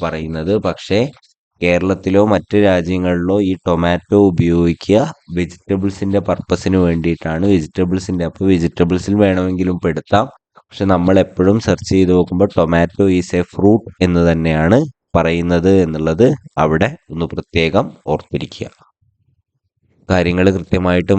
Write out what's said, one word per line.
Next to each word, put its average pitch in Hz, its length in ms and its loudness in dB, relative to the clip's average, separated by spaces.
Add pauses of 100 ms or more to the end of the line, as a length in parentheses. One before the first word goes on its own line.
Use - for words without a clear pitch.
പറയുന്നത്. 80 480 -6 (140)
പക്ഷേ 95 340 -2 (600)
കേരളത്തിലോ 92 580 0 (120)
മറ്റു 95 240 -2 (100)
രാജ്യങ്ങളിലോ 90 720 -2 (140)
ഈ - 20 0 (140)
ടൊമാറ്റോ 87 520 0 (120)
ഉപയോഗിക്കുക 85 680 0 (400)
വെജിറ്റബിൾസിൻ്റെ 98 880 -4
പർപ്പസിന് 95 580 -2
വേണ്ടിയിട്ടാണ്. 82 580 -2 (100)
വെജിറ്റബിൾസിൻ്റെ, 90 760 -2
അപ്പോൾ - 220 -6
വെജിറ്റബിൾസിൽ 87 640 0 (100)
വേണമെങ്കിലും 92 600 -2
പെടുത്താം. 85 440 -2 (400)
പക്ഷെ - 160 -6 (100)
നമ്മൾ 90 200 2 (100)
എപ്പോഴും 95 420 0
സെർച്ച് - 280 -2
ചെയ്ത് 92 240 4
നോക്കുമ്പോൾ 92 400 0
tomato 85 460 0 (140)
is 90 220 -6
a - 20 0 (120)
fruit 104 280 2 (240)
എന്ന് 87 240 2
തന്നെയാണ് 82 500 2 (360)
പറയുന്നത് 85 540 0 (140)
എന്നുള്ളത് 80 420 0 (360)
അവിടെ 80 260 0 (240)
ഒന്ന് 82 200 -4
പ്രത്യേകം 82 520 -2 (280)
ഓർത്തിരിക്കുക. - 540 -8 (1400)
കാര്യങ്ങൾ 90 380 2 (100)
കൃത്യമായിട്ട് 90 640 0